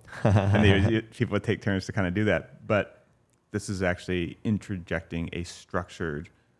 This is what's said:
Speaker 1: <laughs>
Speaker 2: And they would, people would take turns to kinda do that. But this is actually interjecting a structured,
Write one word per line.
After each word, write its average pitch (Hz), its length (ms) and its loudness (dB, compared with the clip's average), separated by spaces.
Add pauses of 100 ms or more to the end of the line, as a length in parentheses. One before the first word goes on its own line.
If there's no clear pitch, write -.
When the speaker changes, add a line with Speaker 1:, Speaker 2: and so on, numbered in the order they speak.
(100)
Speaker 1:
<laughs> - 140 -6
Speaker 2:
And 104 400 4
they 98 80 8 (240)
would, - 140 -4
people - 220 -4
would 101 120 0
take 101 180 -2
turns 98 240 -2
to - 60 -8
kinda 92 200 0
do 104 140 0
that. 87 400 -2
But 101 260 0 (580)
this 104 180 -6
is 98 140 -4
actually 87 600 -2
interjecting 95 880 -4
a 87 100 -6
structured, 85 840 -8 (320)